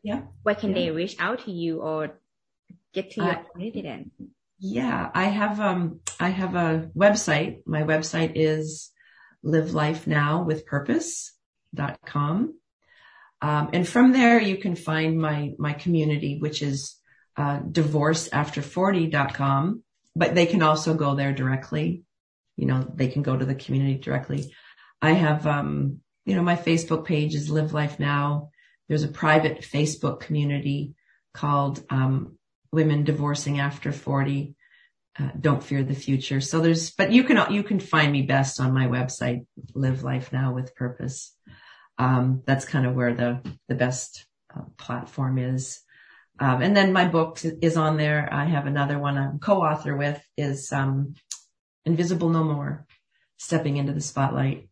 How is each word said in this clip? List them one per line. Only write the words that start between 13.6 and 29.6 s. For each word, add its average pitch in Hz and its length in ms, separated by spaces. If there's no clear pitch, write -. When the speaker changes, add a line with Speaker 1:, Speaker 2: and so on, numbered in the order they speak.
Speaker 1:
and 180 140
from 254 260
there 233 280
you 196 160
can 185 180
find 160 460
my, 147 380
my 147 160
community, 151 640
which 151 200
is, 139 360
uh, 143 240
divorce 151 680
after 147 340
forty 180 440
dot 143 280
com, 139 500
but 170 180
they 170 120
can 170 160
also 156 320
go 143 200
there 139 180
directly. 135 680
You 135 100
know, 131 160
they 131 140
can 143 160
go 131 140
to 131 80
the 135 100
community 135 400
directly. 135 580
I 156 120
have, 151 340
um, 143 540
you 190 100
know, 175 80
my 175 140
Facebook 160 480
page 151 320
is 147 120
Live 156 240
Life 147 280
Now. 143 500
There's 151 160
a 147 40
private 156 520